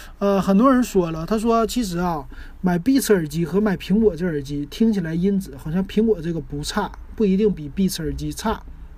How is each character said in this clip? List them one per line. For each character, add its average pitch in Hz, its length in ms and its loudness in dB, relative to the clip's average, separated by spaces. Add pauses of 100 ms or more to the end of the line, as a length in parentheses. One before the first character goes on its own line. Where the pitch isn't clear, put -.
(200)
呃， 202 200 4
很 196 160 4
多 262 160 6
人 254 80 4
说 180 300 0
了， 160 160 -6
他 220 100 0
说 226 300 2
其 240 160 -4
实 175 160 -4
啊， 170 260 -2 (360)
买 175 180 2
Beats 254 340 2
耳 170 140 4
机 160 180 -2
和 175 160 0
买 208 160 2
苹 190 220 0
果 208 160 4
这 156 100 -4
耳 156 160 -2
机 143 260 -6
听 226 260 2
起 196 80 -2
来 165 120 -4
音 185 280 0
质 139 160 -8
好 156 160 -8
像 190 120 0
苹 214 220 0
果 190 160 2
这 170 100 -4
个 165 80 -6
不 143 220 -8
差， 190 300 -4 (240)
不 220 100 2
一 190 100 4
定 202 160 2
比 151 160 -10
Beats 185 320 -2
耳 147 140 -6
机 151 180 -6
差。 214 300 -4 (360)